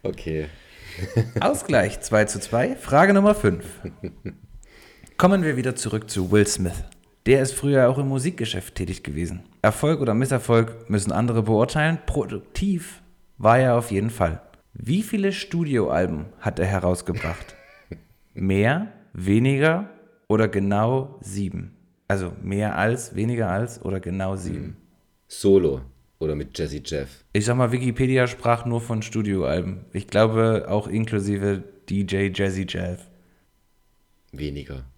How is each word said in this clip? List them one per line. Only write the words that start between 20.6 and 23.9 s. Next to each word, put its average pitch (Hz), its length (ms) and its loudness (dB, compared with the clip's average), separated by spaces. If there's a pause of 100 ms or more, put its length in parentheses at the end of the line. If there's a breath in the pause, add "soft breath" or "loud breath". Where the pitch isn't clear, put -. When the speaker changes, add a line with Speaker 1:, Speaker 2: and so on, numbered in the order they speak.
Speaker 2:
sieben? 92 540 -8 (320)
Also 92 240 -2 (100)
mehr 98 340 -2
als, 113 380 -2
weniger 113 360 -2
als 117 320 -4
oder 95 180 -4